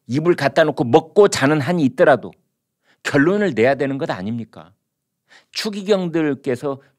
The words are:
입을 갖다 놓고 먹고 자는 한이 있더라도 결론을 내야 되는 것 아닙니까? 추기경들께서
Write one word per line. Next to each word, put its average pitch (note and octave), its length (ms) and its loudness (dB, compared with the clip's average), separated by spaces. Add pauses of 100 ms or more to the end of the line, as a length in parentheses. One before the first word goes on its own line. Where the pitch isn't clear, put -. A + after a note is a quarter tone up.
입을 D#3 280 0
갖다 C#3+ 300 2
놓고 D3+ 180 -2
먹고 G3 460 4
자는 D3+ 320 0
한이 D#3+ 240 0
있더라도 B2 460 2 (720)
결론을 F3 500 0
내야 A#2+ 220 2
되는 C3+ 220 -4
것 D#3+ 120 -6
아닙니까? G2+ 640 -10 (760)
추기경들께서 D#3+ 1300 -4 (180)